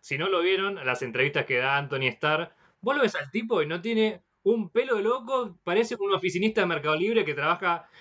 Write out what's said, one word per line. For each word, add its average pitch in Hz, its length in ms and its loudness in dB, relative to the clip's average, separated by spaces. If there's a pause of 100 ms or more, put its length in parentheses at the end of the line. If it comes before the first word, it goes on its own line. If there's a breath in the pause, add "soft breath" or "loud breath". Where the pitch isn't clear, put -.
si - 160 -8
no 165 100 -2
lo 185 140 2
vieron, 190 440 0
las 123 180 0
entrevistas 127 420 0
que 127 140 0
da 135 180 2
Anthony 135 320 -2
Starr, 156 420 -2 (300 soft breath)
vos 269 160 0
lo 277 60 2
ves 214 120 2
al 143 160 -6
tipo 226 300 0
y 147 60 0
no 170 140 -6
tiene 220 420 0 (200)
un 214 260 2
pelo 254 260 0
de 202 80 -2
loco, 240 600 -2
parece 220 360 0
un 196 140 0
oficinista 185 480 0
de 180 60 2
Mercado 156 280 0
Libre 208 280 2
que 147 100 -2
trabaja 170 540 0 (140 loud breath)